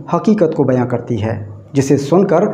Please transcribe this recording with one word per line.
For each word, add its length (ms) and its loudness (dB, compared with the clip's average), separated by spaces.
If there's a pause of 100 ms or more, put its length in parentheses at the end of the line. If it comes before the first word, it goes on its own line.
(140)
हकीकत 440 2
को 60 2
बयां 220 2
करती 320 -4
है, 320 -4 (260)
जिसे 220 2
सुनकर 560 2